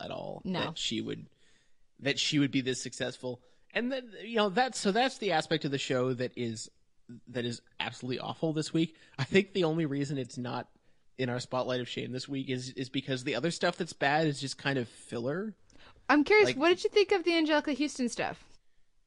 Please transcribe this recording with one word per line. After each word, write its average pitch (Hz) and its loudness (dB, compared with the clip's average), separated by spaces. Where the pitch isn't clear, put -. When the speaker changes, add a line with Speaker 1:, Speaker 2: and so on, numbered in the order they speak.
Speaker 1:
at - -10
all 50 -10
Speaker 2:
No. 185 -4
Speaker 1:
that - -6
she - -4
would, 110 -8
that 139 -4
she 151 0
would 139 2
be 135 0
this 123 -4
successful. 123 -8
And 240 -2
then, 254 -8
you 226 -8
know, 208 4
that's, 240 0
so 202 2
that's 254 2
the 196 0
aspect 160 2
of 139 0
the 139 0
show 131 0
that 123 -2
is, 113 -4
that 123 -4
is 120 -4
absolutely 123 -6
awful 156 -2
this 151 -2
week. 160 2
I 139 -2
think 196 4
the 190 2
only 160 2
reason 139 -2
it's 123 -6
not 123 -6
in 131 0
our 120 -2
Spotlight 127 -2
of 117 -6
Shame 123 -6
this 127 -6
week 135 -6
is, 127 -4
is 131 -6
because 131 -2
the 139 0
other 151 0
stuff 175 0
that's 180 -6
bad 151 4
is 139 0
just 135 -6
kind 139 0
of 117 -2
filler. 147 -6
Speaker 2:
I'm 294 8
curious, 415 8
Speaker 1:
Like 247 0
Speaker 2:
what 311 6
did 359 4
you 427 2
think 403 4
of 370 2
the 339 2
Angelica 302 2
Houston 262 -2
stuff? - -4